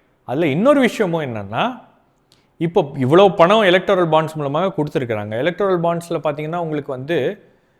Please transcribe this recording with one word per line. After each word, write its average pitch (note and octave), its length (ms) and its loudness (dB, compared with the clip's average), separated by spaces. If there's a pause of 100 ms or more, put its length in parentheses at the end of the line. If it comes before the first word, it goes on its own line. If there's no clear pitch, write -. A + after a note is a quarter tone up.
(240)
அதுல C#3+ 220 -2
இன்னொரு G#3+ 340 2
விஷயமும் F#3 420 0
என்னன்னா, A2+ 420 -6 (960)
இப்போ E3 380 0
இவ்வளவு F3 380 4
பணம் F#3+ 280 4
எலக்டோரல் F#3 480 2
பாண்ட்ஸ் D#3 260 0
மூலமாக D3+ 420 -4
கொடுத்துருக்குறாங்க. A#2 540 -4
எலக்டோரல் E3+ 500 0
பாண்ட்ஸில் E3+ 420 -4
பார்த்தீங்கன்னா D3+ 320 -4
உங்களுக்கு D#3 360 -6
வந்து C#3+ 520 -4 (360)